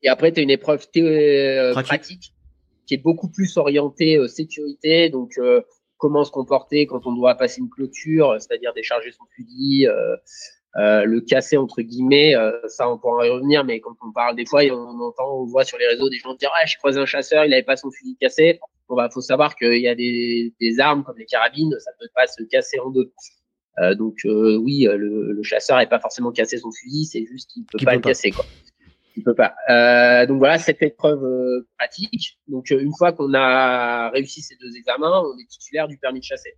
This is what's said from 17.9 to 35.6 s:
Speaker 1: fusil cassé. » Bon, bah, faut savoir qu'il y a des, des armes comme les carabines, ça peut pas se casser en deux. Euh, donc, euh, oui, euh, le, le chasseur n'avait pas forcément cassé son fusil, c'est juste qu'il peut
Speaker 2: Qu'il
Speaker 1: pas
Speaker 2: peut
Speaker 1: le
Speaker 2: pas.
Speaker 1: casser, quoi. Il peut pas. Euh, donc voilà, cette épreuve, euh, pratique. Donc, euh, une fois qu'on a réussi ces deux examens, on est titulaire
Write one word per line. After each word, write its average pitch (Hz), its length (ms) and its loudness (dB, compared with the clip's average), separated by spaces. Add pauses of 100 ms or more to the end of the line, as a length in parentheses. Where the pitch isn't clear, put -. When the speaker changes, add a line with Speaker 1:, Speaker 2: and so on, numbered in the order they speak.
Speaker 1:
fusil 131 280 -16
cassé. » 160 400 2 (300)
Bon, 127 60 -4
bah, 120 180 -2
faut 131 80 -10
savoir 147 340 0
qu'il 120 240 2
y 123 80 0
a 120 80 0
des, 120 640 -2
des 117 200 0
armes 143 240 2
comme 127 140 -14
les 110 80 -20
carabines, 135 540 -2
ça - 200 -16
peut 117 140 -18
pas 127 140 2
se - 160 -12
casser 127 360 -2
en 127 100 -8
deux. 127 240 -2 (680)
Euh, 92 160 2
donc, 110 300 -8
euh, 107 320 2
oui, 131 300 0
euh, 101 100 2
le, 104 340 -4
le 104 120 -6
chasseur 117 340 0
n'avait 117 100 2
pas 117 120 0
forcément 120 320 -6
cassé 120 260 -4
son 113 140 -12
fusil, 143 340 -8
c'est 113 200 -10
juste 127 260 -20
qu'il - 140 -16
peut - 120 -12
Speaker 2:
Qu'il 131 80 -2
Speaker 1:
pas 127 60 4
Speaker 2:
peut 123 60 4
Speaker 1:
le 120 40 0
Speaker 2:
pas. 131 80 0
Speaker 1:
casser, 113 220 0
quoi. - 140 -8 (680)
Il - 80 -12
peut 120 120 2
pas. - 200 2 (140)
Euh, 120 560 6
donc 135 140 0
voilà, 147 180 4
cette 160 240 0
épreuve, 151 420 0
euh, 127 440 -4 (100)
pratique. - 680 -10
Donc, 131 240 -6
euh, 135 80 2
une 147 180 -4
fois 175 140 2
qu'on 143 220 -4
a 127 760 2
réussi 139 320 -6
ces - 140 -18
deux 123 220 -18
examens, 151 440 -2
on 135 160 -6
est 120 100 -20
titulaire 151 400 -8